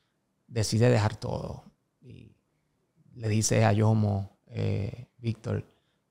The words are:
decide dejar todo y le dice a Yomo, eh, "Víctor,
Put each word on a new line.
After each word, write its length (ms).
decide 440
dejar 260
todo 480
y 300
le 140
dice 360
a 80
Yomo, 640
eh, 600
"Víctor, 460